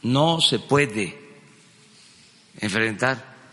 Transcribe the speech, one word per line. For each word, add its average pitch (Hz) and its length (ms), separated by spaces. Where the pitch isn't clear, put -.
no 160 380
se 135 180
puede 110 600
enfrentar 113 760